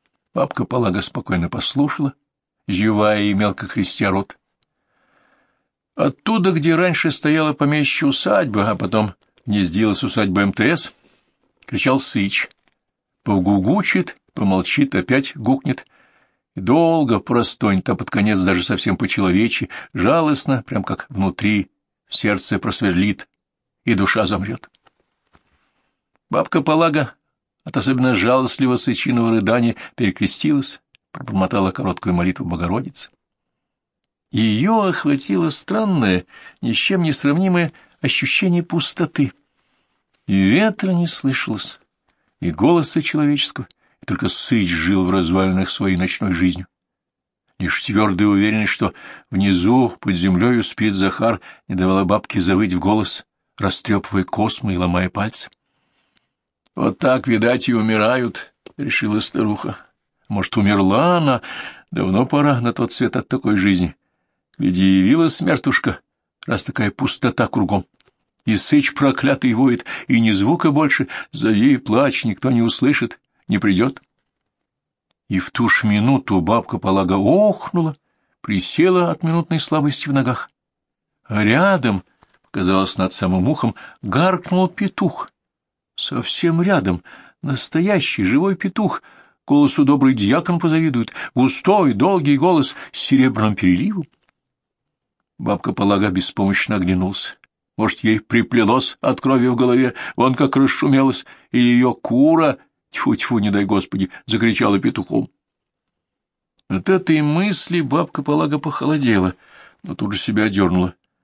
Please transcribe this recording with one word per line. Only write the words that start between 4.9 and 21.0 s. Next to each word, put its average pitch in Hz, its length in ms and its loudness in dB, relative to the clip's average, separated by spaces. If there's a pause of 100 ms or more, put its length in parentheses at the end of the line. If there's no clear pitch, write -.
Оттуда, 185 560 0
где 160 240 2
раньше 170 340 0
стояла 151 420 0
помещичья 147 540 0
усадьба, 110 640 0
а 95 60 -2
потом 104 380 0 (300)
гнездилась 101 600 0
усадьба 101 380 0
М 98 100 2
Т 147 240 2
С, - 160 -8 (760)
кричал 135 320 0
Сыч. - 500 -4 (760)
Погугучит, 101 920 0 (160)
помолчит, 98 600 0
опять 127 420 0
гукнет. 135 480 -2 (720)
И - 60 -8
долго 147 580 2
простонет, 117 720 0
а 90 80 -2
под - 140 -10
конец 104 300 0
даже 92 220 2
совсем 95 340 -2
по-человечьи, 101 720 0 (240)
жалостно, 143 720 0
прям 107 220 -6
как - 240 -8